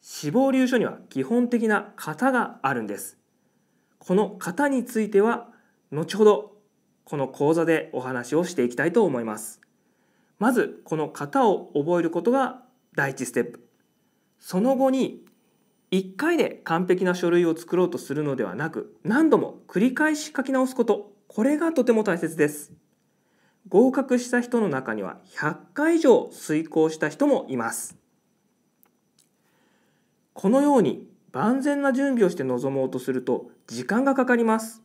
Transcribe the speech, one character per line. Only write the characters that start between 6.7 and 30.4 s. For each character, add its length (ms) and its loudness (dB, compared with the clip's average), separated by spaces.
こ 120 -10
の 120 -2
講 260 2
座 100 2
で 280 0
お 80 -6
話 340 -6
を 100 2
し 100 -8
て 100 2
い 40 0
き 80 -6
た 100 2
い 60 0
と 120 4
思 160 -2
い 40 -6
ま 140 -8
す。 220 -16
ま 140 2
ず、 320 -2
こ 120 -6
の 120 -2
型 380 0
を 280 0
覚 260 2
え 20 0
る 80 0
こ 120 -4
と 80 2
が 320 -2
第 180 -2
一 140 -8
ス 60 -12
テ 100 0
ッ 100 -6
プ。 140 -20
そ 220 -4
の 140 2
後 160 2
に、 340 -2
一 200 -2
回 240 0
で 280 0
完 220 -2
璧 180 2
な 120 2
書 140 0
類 160 4
を 100 0
作 180 -8
ろ 100 4
う 60 0
と 80 -6
す 160 -8
る 80 -4
の 140 -2
で 80 -2
は 100 -8
な 160 -6
く、 320 -12
何 260 2
度 100 6
も 280 -4
繰 140 -2
り 140 2
返 200 2
し 200 -10
書 100 -2
き 80 -4
直 160 0
す 80 -10
こ 80 2
と、 280 -2
こ 160 -4
れ 160 2
が 140 0
と 100 2
て 80 2
も 140 2
大 120 0
切 200 -6
で 120 4
す。 240 -10
合 220 6
格 300 0
し 100 -10
た 100 0
人 200 -2
の 80 -2
中 260 -4
に 80 -8
は、 160 -10
百 380 -6
回 240 0
以 20 2
上 340 4
遂 320 -4
行 260 2
し 80 -10
た 100 -2
人 180 -2
も 220 0
い 80 -4
ま 160 -4
す。 240 -12
こ 160 -2